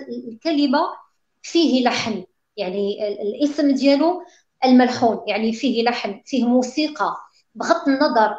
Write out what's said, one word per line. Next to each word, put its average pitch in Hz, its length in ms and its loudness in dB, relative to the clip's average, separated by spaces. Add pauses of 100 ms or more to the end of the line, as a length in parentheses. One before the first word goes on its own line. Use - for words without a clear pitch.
(320)
الكلمة 285 480 0 (640)
فيه 254 460 2
لحن، 214 360 -4 (340)
يعني 202 500 -4
ال-، 208 140 -8
الاسم 285 500 0
ديالو 285 520 2 (420)
الملحون، 240 600 4
يعني 220 260 -2
فيه 226 300 -2
لحن، 233 420 -4
فيه 240 200 -2
موسيقى. 240 680 0 (400)
بغض 277 340 0
النظر 254 500 2